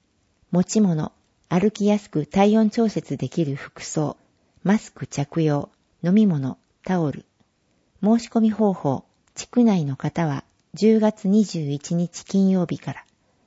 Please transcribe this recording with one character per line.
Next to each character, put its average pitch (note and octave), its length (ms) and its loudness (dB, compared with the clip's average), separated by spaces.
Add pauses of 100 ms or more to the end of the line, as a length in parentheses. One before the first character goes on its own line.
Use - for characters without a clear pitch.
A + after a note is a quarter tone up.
(500)
持 F3+ 140 2
ち - 160 0
物、 E3+ 320 0 (360)
歩 F3+ 220 0
き G3+ 160 -4
や G#3 120 2
す - 120 -14
く D3 160 -2
体 G#3 320 2
温 G#3+ 120 2
調 A3+ 180 0
節 D3+ 280 -6
で C3 120 -6
き E3+ 160 -2
る C#3 120 -4
服 - 280 -18
装、 - 320 -4 (460)
マ G#3 160 2
ス - 140 -12
ク - 140 -12
着 - 360 -4
用、 D3 280 0 (320)
飲 E3+ 100 0
み G#3+ 140 6
物、 C#3 320 -2 (260)
タ F#3 160 -2
オ D3+ 100 0
ル。 - 140 -12 (800)
申 A3 160 4
し - 100 -8
込 A3+ 120 0
み A3 100 4
方 G#3 220 0
法、 C#3+ 320 -2 (300)
地 - 140 -14
区 A#3+ 160 2
内 F#3 200 2
の C#3 120 -4
方 D#3+ 300 -4
は C#3 180 -4 (300)
十 A3 260 4
月 G#3+ 260 0
二 G3+ 180 4
十 F3+ 160 -6 (100)
一 D3 260 -4
日 - 280 -4
金 G3 240 2
曜 F#3 180 0
日 F3 120 -6
か - 140 -10
ら、 - 120 -18 (420)